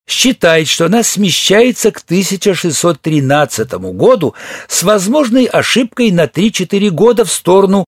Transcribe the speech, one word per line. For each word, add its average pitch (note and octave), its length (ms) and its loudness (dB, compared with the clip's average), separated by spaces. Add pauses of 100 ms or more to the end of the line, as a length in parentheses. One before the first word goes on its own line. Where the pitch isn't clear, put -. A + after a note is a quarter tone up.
считает, E3 600 0
что - 180 0
она A3 160 2
смещается G#3 880 0
к - 120 -8
тысяча F#3+ 520 -2
шестьсот C3 460 -2
тринадцатому C3+ 920 -2
году D#3+ 440 0 (320)
с - 160 -4
возможной A3 640 2
ошибкой A3 640 0
на E3+ 160 2
три-четыре G3+ 600 -2
года G#3+ 340 2
в E3+ 80 -6
сторону F#3+ 560 2